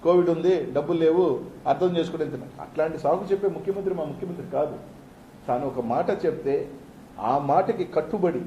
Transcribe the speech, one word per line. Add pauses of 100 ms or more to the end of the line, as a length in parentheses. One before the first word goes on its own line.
కోవిడ్
ఉంది,
డబ్బులు
లేవు, (420)
అర్థం
చేసుకుని
వెళ్తున్నాడు.
అట్లాంటి
సాగు
చెప్పే
ముఖ్యమంత్రి
మా
ముఖ్యమంత్రి (100)
కాదు. (720)
తాను
ఒక (120)
మాట (160)
చెప్తే (480)
ఆ
మాటకి
కట్టుబడి